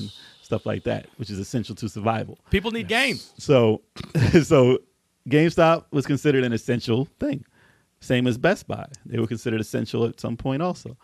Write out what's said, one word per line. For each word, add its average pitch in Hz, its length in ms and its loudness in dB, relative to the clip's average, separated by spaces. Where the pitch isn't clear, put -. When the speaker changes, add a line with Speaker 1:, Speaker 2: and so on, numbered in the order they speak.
Speaker 1:
Yes. 104 160 -14
Speaker 2:
stuff - 240 -8
like 104 200 -6
that, 117 200 -4
which 117 120 -10
is 101 100 -8
essential 107 360 -6
to 113 120 -10
survival. 107 500 -6
Speaker 3:
People 208 220 -2
need 220 200 -8
Speaker 1:
Yes. 247 140 2
Speaker 3:
games. 180 320 -6
Speaker 2:
So, 120 440 2
<laughs> 147 340 4
so 127 360 6
GameStop 165 640 4
was 139 160 0
considered 135 360 2
an 123 80 0
essential 120 540 -2
thing. 254 260 -6
Same 123 260 0
as 120 120 0
Best 165 280 -2
Buy. 110 200 -10
They 113 140 -6
were 113 80 -2
considered 113 340 -4
essential 117 440 -4
at 117 140 -8
some 117 160 -6
point 135 280 -6
also. 143 400 -8